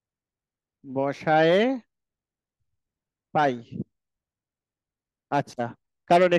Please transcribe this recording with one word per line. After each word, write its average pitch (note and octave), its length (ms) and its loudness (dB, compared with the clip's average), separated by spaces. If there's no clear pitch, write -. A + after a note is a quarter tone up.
বসায়ে D#3 760 0
পাই। C#3+ 200 0
আচ্ছা, C#3 320 -6
কারণ F3+ 280 4